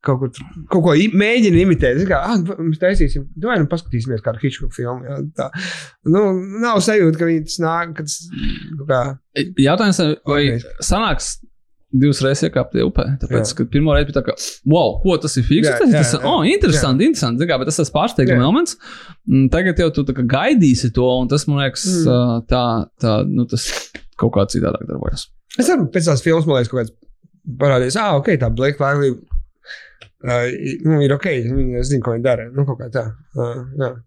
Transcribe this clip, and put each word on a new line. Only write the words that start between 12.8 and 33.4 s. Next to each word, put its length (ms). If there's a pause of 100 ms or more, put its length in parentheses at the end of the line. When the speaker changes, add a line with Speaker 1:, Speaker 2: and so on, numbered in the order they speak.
Speaker 2:
upē? 180 (160)
Tāpēc, 280
Speaker 1:
Jā. 100
Speaker 2:
ka 80
pirmo 300
reizi 160
bija 100
tā 60
kā, 60 (340)
"Wow, 340
ko 160
tas 200
ir 60
Fīgas?" 280
Speaker 1:
Jā, 80
Speaker 2:
Tas, 100
Speaker 1:
jā, 80
Speaker 2:
tas, 160
Speaker 1:
jā. 100
Speaker 2:
"O, 200
interesanti, 600
Speaker 1:
Jā. 60
Speaker 2:
interesanti." 300
Zini 120
kā, 60
bet 100
tas 100
tas 140
pārsteiguma 460
Speaker 1:
Jā. 60
Speaker 2:
elements. 320 (520)
Un 220
tagad 300
jau 120
tu 120
tā 100
kā 120
gaidīsi 680
to, 140 (120)
un 80
tas, 200
man 100
liekas, 280
Speaker 1:
Mm. 220
Speaker 2:
ā, 400
tā, 160 (380)
tā, 260
nu, 180
tas 460 (260)
kaut 160
kā 140
citādāk 400
darbojas. 400 (300)
Speaker 1:
Es 120
arī 220
pēc 140
tās 160
filmas, 240
man 120
liekas, 120
kaut 160
kāds 60 (680)
parādījās, 400
"Ā, 180
ok, 220
tā 160
Blake 260
Lively, 360 (1120)
ā, 260
i-, 320
nu, 180
ir 120
ok, 100
viņa, 560
es 100
zinu, 140
ko 80
viņa 120
dara." 280
Nu, 140
kaut 140
kā 120
tā. 220 (240)
Ā, 280 (140)